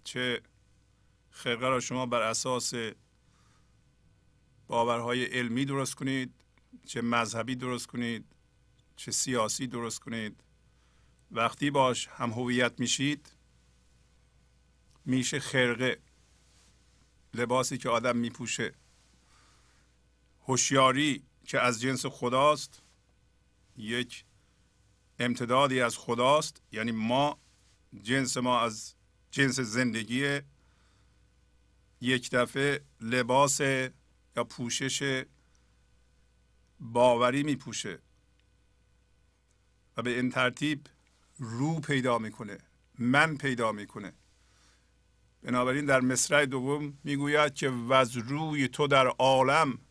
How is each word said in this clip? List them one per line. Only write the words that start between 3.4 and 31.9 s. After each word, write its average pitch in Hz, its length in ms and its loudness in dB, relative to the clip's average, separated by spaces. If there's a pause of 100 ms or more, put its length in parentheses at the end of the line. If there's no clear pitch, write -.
باورهای 120 580 0
علمی 123 400 -2
درست 139 300 -4
کنید، 131 400 -6 (520)
چه 117 160 -6
مذهبی 117 540 -2
درست 123 300 -6
کنید، 117 400 -6 (720)
چه - 160 -10
سیاسی 123 540 -2
درست 117 340 -8
کنید، 113 400 -10 (920)
وقتی 117 400 0
باش 131 380 2
هم 120 220 -6
هویت 123 500 0
می‌شید، 139 520 -2 (1700)
می‌شه 131 360 -2
خرقه، 123 600 0 (1300)
لباسی 123 440 -2
که 127 100 -6
آدم 117 280 2
میپوشه. 117 580 -6 (1700)
هوشیاری 131 760 2 (220)
که 135 160 -2
از 120 200 2
جنس 131 260 -2
خداست، 135 760 0 (920)
یک 120 480 -6 (960)
امتدادی 123 600 2
از 117 180 0
خداست، 127 640 0 (100)
یعنی 110 200 -4
ما، 123 460 0 (640)
جنس 123 340 0
ما 123 240 2
از 110 340 -4 (360)
جنس 131 300 0
زندگی، 123 800 -2 (1600)